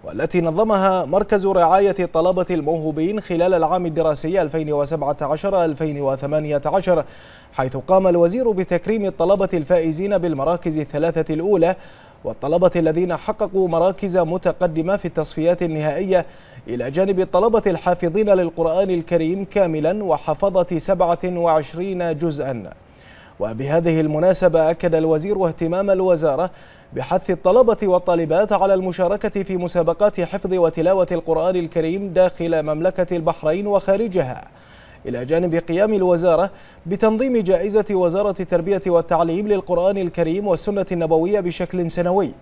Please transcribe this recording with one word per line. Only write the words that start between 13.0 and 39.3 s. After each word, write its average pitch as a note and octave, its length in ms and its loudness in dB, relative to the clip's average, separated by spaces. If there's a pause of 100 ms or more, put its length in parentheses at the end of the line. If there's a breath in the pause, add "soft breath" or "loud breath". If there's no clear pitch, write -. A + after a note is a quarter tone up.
حققوا G3 520 -2
مراكز F3+ 500 0
متقدمة F3 760 -2
في G3+ 80 -8
التصفيات E3 580 -2
النهائية، D#3+ 640 0 (420 loud breath)
إلى A#2+ 220 -4
جانب F#3 300 0
الطلبة G3+ 460 2
الحافظين F3+ 640 0
للقرآن F3 600 2
الكريم F3 540 -2
كاملا F#3 600 0
وحفظة F3 760 0
سبعة F3 460 0
وعشرين E3+ 960 -2
جزءا. C#3 520 -4 (680 loud breath)
وبهذه D#3+ 600 0
المناسبة D#3+ 680 2
أكد E3+ 240 -2
الوزير D#3+ 520 0
اهتمام F3 440 -2
الوزارة F3 600 2 (420 loud breath)
بحث E3+ 380 -4
الطلبة G#3+ 520 4
والطالبات F3+ 680 2
على G3 220 2
المشاركة F#3+ 680 -2
في F#3 140 -4
مسابقات F3 640 0
حفظ F#3 340 -4
وتلاوة F3 580 2
القرآن E3 440 0
الكريم E3+ 560 -4
داخل E3+ 500 2
مملكة E3+ 540 -2
البحرين E3 500 -2
وخارجها، G3 800 0 (640 loud breath)
إلى A#2+ 180 -6
جانب E3 300 0
قيام F3 380 0
الوزارة F3+ 580 2 (360 loud breath)
بتنظيم A3 500 0
جائزة G3 540 2
وزارة F#3 500 0
التربية F3+ 460 -2
والتعليم E3+ 600 0